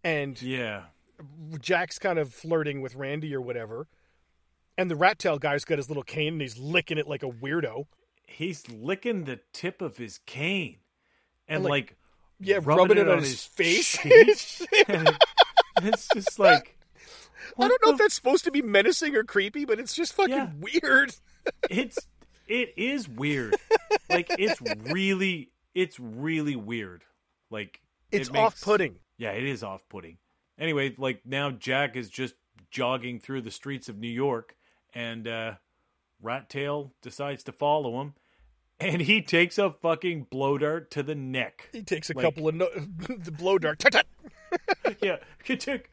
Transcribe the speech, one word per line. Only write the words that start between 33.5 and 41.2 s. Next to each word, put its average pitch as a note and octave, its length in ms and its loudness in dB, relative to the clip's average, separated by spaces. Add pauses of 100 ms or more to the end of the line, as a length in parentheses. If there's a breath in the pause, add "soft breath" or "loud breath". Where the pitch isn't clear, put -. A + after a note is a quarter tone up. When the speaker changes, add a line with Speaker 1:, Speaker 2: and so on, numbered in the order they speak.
Speaker 2:
streets C3+ 380 -12
of G#2 100 -14
New A#2 100 -10
York, A#2+ 460 -4 (400)
and, A#2 320 -10
uh, A2+ 280 -8 (680)
Rat B2 280 -8
Tail C#3+ 500 -6
decides C#3+ 440 -10
to C3+ 80 -12
follow D3 500 -2
him, D3 120 -12 (640)
and F3 220 -2
he G#3 220 2
takes E3+ 340 2
a G3 140 2
fucking E3 540 -4
blow C#3 340 -2
dart D3+ 320 -4
to D3 120 -6
the D3+ 120 -6
neck. C3 580 -8